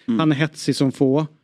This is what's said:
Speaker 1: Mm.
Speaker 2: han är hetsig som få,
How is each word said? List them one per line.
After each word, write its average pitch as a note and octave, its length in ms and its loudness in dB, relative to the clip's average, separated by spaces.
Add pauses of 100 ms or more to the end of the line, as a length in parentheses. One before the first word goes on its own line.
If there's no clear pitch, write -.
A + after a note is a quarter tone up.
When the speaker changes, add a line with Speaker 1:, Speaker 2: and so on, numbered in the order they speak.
Speaker 1:
Mm. A#2 100 0
Speaker 2:
han D#3 140 2
är C#3 40 -2
hetsig D3+ 400 -2
som C3+ 160 0
få, C#3+ 340 0 (180)